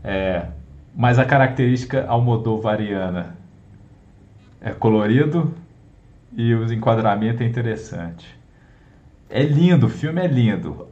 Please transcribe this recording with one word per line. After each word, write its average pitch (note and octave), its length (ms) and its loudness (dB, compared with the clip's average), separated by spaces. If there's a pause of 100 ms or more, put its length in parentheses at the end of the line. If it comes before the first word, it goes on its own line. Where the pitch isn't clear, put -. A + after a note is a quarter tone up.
É, F#2+ 420 -2 (480)
mas A#2+ 240 4
a B2+ 60 6
característica B2+ 840 0
almodovariana G#2+ 1300 -2 (1200)
é - 100 -8
colorido B2 840 2 (800)
e A#2 220 2
o A2+ 180 -2
enquadramento A2 720 0
é A#2 40 0
interessante. G#2+ 920 -8 (920)
É C3+ 140 -2
lindo, D3+ 440 4
o A2+ 40 2
filme D#3+ 300 -4
é F3+ 80 0
lindo. G#2+ 640 0